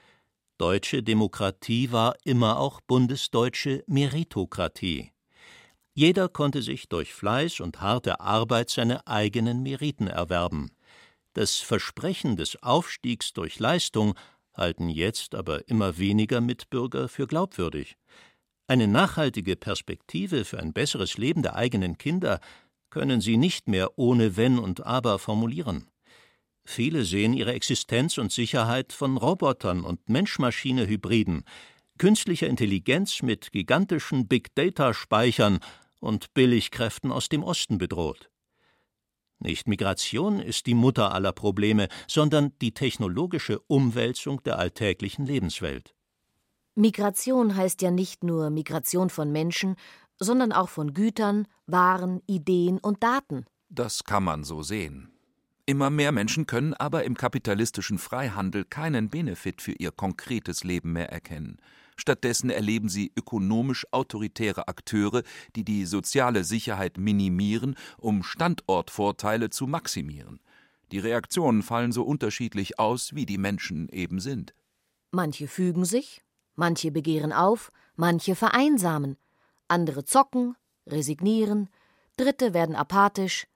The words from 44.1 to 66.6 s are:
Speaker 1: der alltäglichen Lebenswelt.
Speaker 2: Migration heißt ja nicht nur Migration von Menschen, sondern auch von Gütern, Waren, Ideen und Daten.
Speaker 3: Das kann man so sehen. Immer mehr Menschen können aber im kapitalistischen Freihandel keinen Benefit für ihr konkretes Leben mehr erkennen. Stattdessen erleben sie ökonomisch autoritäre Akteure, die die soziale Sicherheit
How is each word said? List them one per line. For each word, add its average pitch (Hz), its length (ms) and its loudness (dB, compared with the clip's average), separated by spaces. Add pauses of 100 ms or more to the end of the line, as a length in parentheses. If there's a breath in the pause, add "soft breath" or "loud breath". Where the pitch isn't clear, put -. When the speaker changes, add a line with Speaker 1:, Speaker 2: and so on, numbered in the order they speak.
Speaker 1:
der - 160 -2
alltäglichen 98 640 -2
Lebenswelt. 90 720 -4 (800)
Speaker 2:
Migration 208 800 2
heißt 190 260 0
ja 185 120 2
nicht 180 320 -2
nur 160 260 0
Migration 156 580 -2
von 151 220 -2
Menschen, 170 460 -2 (420 loud breath)
sondern 240 320 2
auch 180 180 2
von 147 260 -4
Gütern, 208 520 2 (200 soft breath)
Waren, 180 600 2
Ideen 180 520 2
und 208 260 -2
Daten. 233 420 -2 (220)
Speaker 3:
Das 120 340 -4
kann 101 220 0
man 78 180 0
so 76 220 -8
sehen. 76 480 -8 (560)
Immer 139 220 2
mehr 147 220 2
Menschen 120 340 0
können 135 280 0
aber 147 280 -2
im 127 140 -2
kapitalistischen 104 800 0
Freihandel 101 640 -4
keinen 139 460 -2
Benefit 120 500 -4
für - 120 -6
ihr 85 180 -6
konkretes - 720 -4
Leben 90 300 -2
mehr 82 180 -4
erkennen. - 460 -12 (400 soft breath)
Stattdessen 123 540 0
erleben 107 380 0
sie 98 280 -4
ökonomisch 113 720 -2
autoritäre 107 800 -4
Akteure, 107 560 0 (320 loud breath)
die 110 80 -4
die 101 200 -2
soziale 101 600 0
Sicherheit 98 540 -4